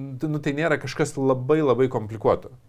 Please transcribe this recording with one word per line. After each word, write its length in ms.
nu, 120
tai 140
nėra 260
kažkas 380
labai, 440
labai 280
komplikuoto, 600